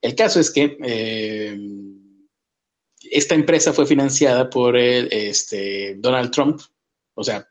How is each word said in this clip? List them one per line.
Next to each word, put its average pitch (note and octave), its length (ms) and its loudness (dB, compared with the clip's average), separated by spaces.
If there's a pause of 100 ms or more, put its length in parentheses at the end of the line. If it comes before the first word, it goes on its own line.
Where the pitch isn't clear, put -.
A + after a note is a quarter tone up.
El B2 140 -2
caso F#3+ 240 4
es D3+ 100 2
que, C#3+ 320 0
em, G#2+ 1160 -6 (1120)
esta D3+ 240 2
empresa D#3 380 2
fue D3 120 4
financiada C3+ 640 2
por B2 280 2
el, B2 340 2
este, G2 840 -4
Donald B2 360 0
Trump, D3 300 0 (540)
o G#2+ 80 -8
sea G#2 280 -6